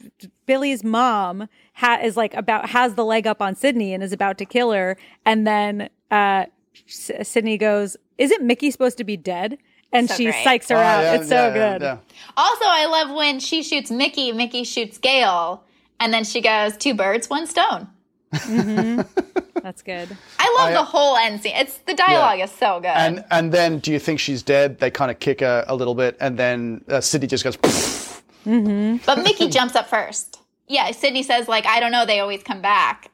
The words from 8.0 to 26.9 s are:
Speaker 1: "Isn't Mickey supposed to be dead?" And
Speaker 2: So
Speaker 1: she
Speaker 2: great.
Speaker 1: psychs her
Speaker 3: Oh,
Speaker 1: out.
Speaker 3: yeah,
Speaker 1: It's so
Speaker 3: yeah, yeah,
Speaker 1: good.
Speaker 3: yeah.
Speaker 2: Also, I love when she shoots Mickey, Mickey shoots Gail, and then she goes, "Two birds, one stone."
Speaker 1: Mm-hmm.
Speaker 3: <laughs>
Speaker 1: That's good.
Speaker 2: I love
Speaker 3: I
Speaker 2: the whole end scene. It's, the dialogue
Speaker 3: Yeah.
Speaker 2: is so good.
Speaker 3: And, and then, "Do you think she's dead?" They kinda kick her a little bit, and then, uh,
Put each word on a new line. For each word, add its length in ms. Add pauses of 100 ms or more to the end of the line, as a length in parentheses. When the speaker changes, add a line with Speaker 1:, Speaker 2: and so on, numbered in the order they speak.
Speaker 1:
"Isn't 260
Mickey 280
supposed 260
to 60
be 140
dead?" 400 (340)
And 180
Speaker 2:
So 60
Speaker 1:
she 100
Speaker 2:
great. 200
Speaker 1:
psychs 240
her 80
Speaker 3:
Oh, 20
Speaker 1:
out. 240
Speaker 3:
yeah, 120
Speaker 1:
It's 140
so 60
Speaker 3:
yeah, 200
yeah, 180
Speaker 1:
good. 100
Speaker 3:
yeah. 140 (380)
Speaker 2:
Also, 300
I 220
love 280
when 240
she 220
shoots 300
Mickey, 400
Mickey 320
shoots 340
Gail, 680 (360)
and 140
then 100
she 180
goes, 360
"Two 180
birds, 340
one 160
stone." 420 (460)
Speaker 1:
Mm-hmm. 680 (300)
Speaker 3:
<laughs> 300
Speaker 1:
That's 200
good. 280 (300)
Speaker 2:
I 200
love 100
Speaker 3:
I 40
Speaker 2:
the 100
whole 320
end 260
scene. 140
It's, 300
the 80
dialogue 460
Speaker 3:
Yeah. 60
Speaker 2:
is 60
so 300
good. 80
Speaker 3:
And, 420
and 200
then, 280
"Do 120
you 80
think 200
she's 240
dead?" 360
They 120
kinda 220
kick 260
her 280
a 80
little 200
bit, 240
and 180
then, 520
uh, 100